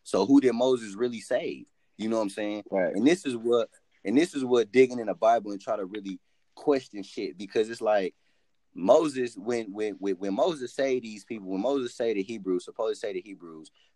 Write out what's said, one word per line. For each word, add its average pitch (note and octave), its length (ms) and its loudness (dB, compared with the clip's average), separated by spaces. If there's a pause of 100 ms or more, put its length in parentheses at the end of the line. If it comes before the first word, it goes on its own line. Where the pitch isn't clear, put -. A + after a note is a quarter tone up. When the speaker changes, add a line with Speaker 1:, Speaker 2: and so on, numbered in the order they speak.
Speaker 1:
So G2 240 0
who C#3 140 8
did B2+ 140 6
Moses A#2 400 0
really A#2 260 -4
save? B2 460 -4 (320)
You G#2+ 100 -4
know A2+ 80 0
what A2+ 60 2
I'm G2+ 80 -2
saying? G#2 400 -6
Speaker 2:
Right. F#2 240 0
Speaker 1:
And G#2+ 120 4
this F3 180 4
is B2+ 120 -4
what, A#2 320 0 (360)
and G#2+ 120 0
this E3 180 2
is C3+ 100 -4
what A#2+ 280 2
digging B2 260 6
in A2+ 80 -6
the F#2+ 80 -2
Bible A2 380 2
and G2 80 -10
try A2+ 160 -6
to G2+ 100 -6
really G2 340 -10 (340)
question C3 480 -2
shit, F2 360 -8
because A2 320 -2
it's A#2 120 -12
like G#2 320 0 (600)
Moses, B2+ 640 2
when, A2 360 -4
when, G#2 260 -4
when, G2 180 -2
when G2 180 -4
Moses C#3 400 -2
say C3+ 240 0
these G#2+ 280 -12
people, G#2 240 -10
when F#2+ 100 -2
Moses B2+ 340 -2
say A#2 200 -2
the G2 80 0
Hebrews, F#2+ 420 -4
supposed A2 360 -6
to A2+ 60 -6
say G2+ 60 -6
the F#2 80 -6
Hebrews E2+ 500 -16 (260)